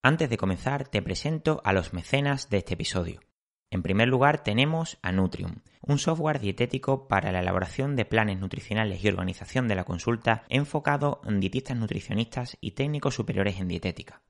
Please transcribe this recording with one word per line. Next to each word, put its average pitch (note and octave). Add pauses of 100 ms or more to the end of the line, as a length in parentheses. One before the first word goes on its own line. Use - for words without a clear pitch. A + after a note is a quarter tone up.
Antes D3+
de A2+
comenzar, B2+
te G#2
presento D#3
a F#2+
los F2+
mecenas C#3
de G2+
este -
episodio. E2+ (500)
En F#2+
primer G#2
lugar, C#3
tenemos D3+
a F2+
Nutrium, F2+ (260)
un C#3+
software D#3
dietético B2
para G2
la F#2
elaboración F#2
de A2
planes G#2+
nutricionales G2
y G#2+
organización F#2+
de G#2
la F#2
consulta A2+
enfocado C#3+
en G#2
dietistas G2
nutricionistas A2+
y G#2
técnicos C#3+
superiores G2
en F#2
dietética. -